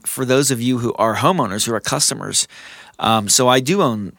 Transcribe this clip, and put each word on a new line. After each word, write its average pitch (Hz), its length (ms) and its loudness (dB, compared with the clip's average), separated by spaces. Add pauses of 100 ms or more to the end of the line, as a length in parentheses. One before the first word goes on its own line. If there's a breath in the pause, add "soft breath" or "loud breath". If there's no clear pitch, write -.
for - 220 -4
those 135 240 2
of 120 100 -2
you 127 160 0
who 117 200 -2
are 110 200 2
homeowners, 113 500 0
who 117 60 -2
are 107 80 -2
customers. - 640 -2 (520 loud breath)
Um, 110 320 0
so 127 180 4
I 127 120 6
do 160 200 0
own 110 380 -2